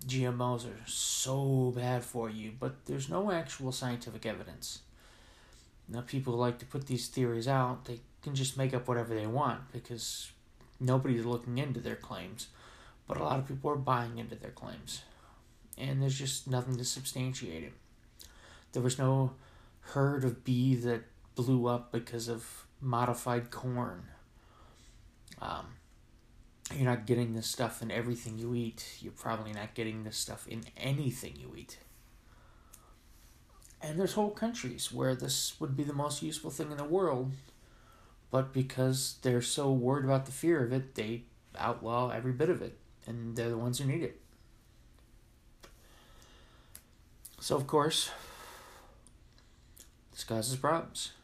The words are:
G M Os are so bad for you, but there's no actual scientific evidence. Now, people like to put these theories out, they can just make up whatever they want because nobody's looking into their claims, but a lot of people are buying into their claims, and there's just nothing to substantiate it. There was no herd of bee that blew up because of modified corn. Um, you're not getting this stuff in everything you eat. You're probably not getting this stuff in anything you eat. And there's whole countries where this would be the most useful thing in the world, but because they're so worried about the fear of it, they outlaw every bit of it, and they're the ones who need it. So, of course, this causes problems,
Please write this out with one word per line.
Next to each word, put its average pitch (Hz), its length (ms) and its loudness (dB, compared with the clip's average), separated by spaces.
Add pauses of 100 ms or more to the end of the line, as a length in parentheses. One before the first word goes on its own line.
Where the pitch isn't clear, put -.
G 127 200 2
M 123 180 0
Os 123 200 0
are - 220 -12
so 131 840 2
bad 123 320 0
for 113 260 -4
you, 107 300 -6
but 131 260 -4
there's 139 240 -4
no 190 220 2
actual 160 400 -2
scientific 120 560 -4
evidence. 90 540 -8 (1040)
Now, 117 140 -6
people 131 340 -2
like 120 240 2
to - 80 -14
put 135 180 -6
these 123 220 -2
theories 117 400 0
out, 127 380 2
they 120 160 -8 (200)
can 143 140 -4
just 135 220 0
make 135 180 2
up 120 120 -2
whatever 117 280 2
they 107 100 0
want 120 460 0
because - 600 -8 (480)
nobody's 127 460 4
looking 120 320 -2
into 139 220 -2
their 113 160 -4
claims, 95 520 -10 (600)
but - 100 -2
a 143 60 -2
lot 135 160 2
of 135 80 -2
people 139 240 -2
are 147 40 0
buying 120 440 0
into 113 160 -8
their - 160 -12
claims, - 500 -10 (760)
and 135 220 0
there's 135 200 2
just 139 280 -4
nothing 127 300 0
to 127 80 -4
substantiate 127 800 -4
it. 73 100 -12 (1000)
There 123 100 0
was 127 160 2
no 131 360 4 (460)
herd 139 420 4
of 120 200 0
bee 127 320 6
that 120 300 2 (280)
blew 123 320 4
up 120 260 2
because 117 360 -2
of - 400 -6 (120)
modified 120 680 2
corn. 120 600 -4 (1300)
Um, - 360 -6 (960)
you're 135 120 2
not 117 200 2
getting 117 280 4
this 113 120 -2
stuff - 380 -2
in 110 80 -4
everything 117 480 -2
you 120 160 -2
eat. - 460 -4
You're 101 100 -10
probably 110 400 -4
not 107 240 -8
getting 110 300 -4
this 107 120 -6
stuff - 300 -6
in 113 160 -8 (140)
anything 127 580 -2
you 64 200 -14
eat. - 220 -16 (2000)
And 156 200 -4
there's 185 140 2
whole 208 180 4
countries 226 600 -4
where 131 220 2
this 135 460 -2
would 135 160 0
be 147 80 0
the 143 100 -2
most 147 300 -2
useful 156 260 -4
thing 151 220 -4
in 143 60 -6
the 143 80 -4
world, 147 480 2 (960)
but 131 220 4
because 131 680 2
they're 123 200 6
so 139 300 2
worried 131 340 4
about 135 200 6
the 131 60 -10
fear 160 320 4
of 117 80 2
it, 131 240 0
they 117 300 -2 (320)
outlaw 120 520 2
every 120 220 0
bit 127 180 4
of - 120 2
it, 87 180 -8 (260)
and 117 300 -6
they're 117 140 0
the 117 80 0
ones 123 200 0
who 139 80 -2
need 156 160 2
it. - 200 -6 (3250)
So, 156 160 2
of 135 100 -2
course, 151 420 4 (2000)
this - 120 -10
causes 117 320 0
problems, 143 560 -2 (120)